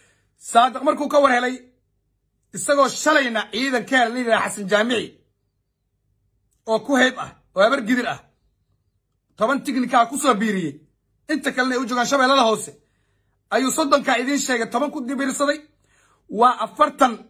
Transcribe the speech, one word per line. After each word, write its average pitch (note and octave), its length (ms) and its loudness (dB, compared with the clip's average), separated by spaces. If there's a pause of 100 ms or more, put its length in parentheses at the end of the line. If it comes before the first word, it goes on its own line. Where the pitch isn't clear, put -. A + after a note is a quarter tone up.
(360)
Saadaq B3+ 460 2
markuu D4 260 0
ka D4 120 2
war C4+ 120 4
helay, B3 220 0 (1000)
isagoo C#4 340 2
shalayna B3+ 540 0 (100)
ciidan B3 340 -2
ka C4 100 0
helay, A#3 160 2
la B3 80 -6
yidhaha G#3 280 0
Xasan G3+ 200 -8
Jaamici, G#3 400 0 (1600)
oo A3 140 0
ku C4+ 160 0
heeb B3+ 220 2
ah, - 120 -12 (240)
oo F#3 80 2
habar B3+ 200 2
gidir A#3 240 -2
ah, C#3+ 140 -8 (1160)
toban A#3 260 0
tignikaa B3 440 0
ku C4 120 -10
soo C4 160 2
biiriyey, F#3+ 400 -2 (540)
inta D4 240 -4
kalena B3+ 220 -2
ay B3 80 -2
u B3 40 -6
joogaan B3 200 -2
Shabeellada C4+ 360 2
Hoose, A3 300 0 (800)
ayuu B3 200 0
soddonkaa C#4 480 0
idiin C4+ 200 -2
sheegay, A#3 320 -2
toban C#4+ 200 -2
ku D4+ 100 -10
dibirsaday, C#4 580 -4 (680)
waa A3+ 360 2
afartan C#4 480 2 (180)